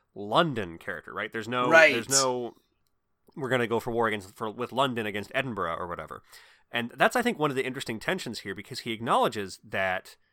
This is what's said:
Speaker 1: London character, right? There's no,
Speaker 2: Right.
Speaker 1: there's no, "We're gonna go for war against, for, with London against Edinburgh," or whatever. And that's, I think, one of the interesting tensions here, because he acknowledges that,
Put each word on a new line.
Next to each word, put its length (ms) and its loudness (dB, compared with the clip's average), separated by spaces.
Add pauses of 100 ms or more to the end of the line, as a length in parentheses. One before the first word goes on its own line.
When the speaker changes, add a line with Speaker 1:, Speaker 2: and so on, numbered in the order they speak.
(140)
Speaker 1:
London 640 0
character, 360 -10
right? 200 -4
There's 140 -6
no, 220 2
Speaker 2:
Right. 240 10
Speaker 1:
there's 160 -4
no, 460 0 (800)
"We're 140 -4
gonna 180 2
go 120 2
for 120 -6
war 160 4
against, 280 -4
for, 140 -6
with 220 -6
London 340 0
against 300 -4
Edinburgh," 420 -2
or 100 -6
whatever. 360 -8 (480)
And 240 -4
that's, 200 4
I 60 2
think, 180 0
one 120 4
of 40 -2
the 100 2
interesting 340 -6
tensions 400 -4
here, 160 -8
because 260 -12
he 100 -6
acknowledges 720 -2
that, 520 -2 (180)